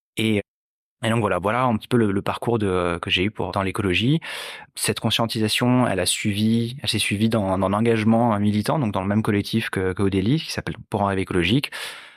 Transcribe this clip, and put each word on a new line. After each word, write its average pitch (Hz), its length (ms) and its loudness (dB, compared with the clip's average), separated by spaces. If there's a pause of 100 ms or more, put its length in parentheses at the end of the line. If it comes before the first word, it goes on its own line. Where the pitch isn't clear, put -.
(160)
Et, 110 240 2 (640)
et 110 60 0
donc 113 100 2
voilà, 95 180 2
voilà 110 260 0
un 120 120 2
petit - 120 -10
peu 123 100 2
le, 107 140 2
le 98 100 -2
parcours 113 360 -2
de, 90 440 0
que - 80 -6
j'ai 90 140 2
eu 107 60 0
pour, 92 220 -6
dans 101 80 -2
l'écologie. 98 600 0 (540)
Cette - 260 -4
conscientisation, 117 840 2
elle 98 140 0
a 90 60 0
suivi, 113 760 0
elle - 60 -4
s'est 110 100 0
suivie 107 300 0
dans, 95 300 0
dans 95 100 2
l'engagement 113 720 2
militant, 104 400 0
donc 110 140 0
dans 98 100 -2
le 95 60 -2
même 107 140 2
collectif 107 460 0
que, 92 240 -2
que 95 100 -2
Odélie, 98 380 2
qui - 100 -10
s'appelle - 260 -8 (120)
Pour 101 140 0
un 101 60 2
rêve 98 100 0
écologique. 95 520 0 (460)